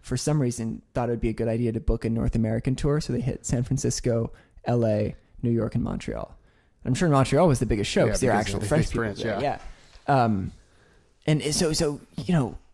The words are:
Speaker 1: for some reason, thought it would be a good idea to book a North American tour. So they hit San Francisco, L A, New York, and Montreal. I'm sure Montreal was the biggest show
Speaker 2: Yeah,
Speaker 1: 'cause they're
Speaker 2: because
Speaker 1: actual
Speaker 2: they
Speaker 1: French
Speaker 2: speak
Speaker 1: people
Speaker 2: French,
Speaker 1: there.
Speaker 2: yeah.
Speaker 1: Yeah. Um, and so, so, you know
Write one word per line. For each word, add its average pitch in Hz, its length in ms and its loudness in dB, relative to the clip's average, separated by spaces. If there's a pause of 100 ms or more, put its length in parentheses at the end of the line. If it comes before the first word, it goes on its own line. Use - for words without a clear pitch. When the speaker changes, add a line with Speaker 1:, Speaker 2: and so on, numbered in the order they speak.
Speaker 1:
for - 160 -6
some 151 240 0
reason, 113 400 -4 (120)
thought 120 160 -2
it - 20 -2
would 113 100 -4
be 117 80 0
a 110 40 -2
good 113 140 -2
idea 113 240 0
to 110 80 -4
book 113 260 0
a 113 40 0
North 113 260 0
American 113 400 0
tour. 147 260 0
So 135 120 -4
they 123 80 -2
hit - 240 -4
San 127 180 0
Francisco, 123 680 -2 (340)
L 120 200 2
A, 107 300 0 (260)
New 120 100 0
York, 113 240 0
and 120 80 0
Montreal. - 540 -8 (480)
I'm 127 80 0
sure 170 160 2
Montreal 139 380 4
was 135 120 4
the 127 60 2
biggest 107 240 0
show 175 160 4
Speaker 2:
Yeah, 110 60 2
Speaker 1:
'cause 101 80 -2
they're 123 120 2
Speaker 2:
because 104 160 4
Speaker 1:
actual 101 120 -4
Speaker 2:
they 104 80 -2
Speaker 1:
French 156 200 2
Speaker 2:
speak - 60 -4
Speaker 1:
people 117 100 -2 (120)
Speaker 2:
French, 110 80 -8
Speaker 1:
there. 107 180 -2
Speaker 2:
yeah. 135 180 -4 (480)
Speaker 1:
Yeah. 135 160 4
Um, 98 280 0 (760)
and 151 180 2 (100)
so, 156 200 0
so, 147 260 0 (160)
you 156 180 -2
know 131 240 2 (160)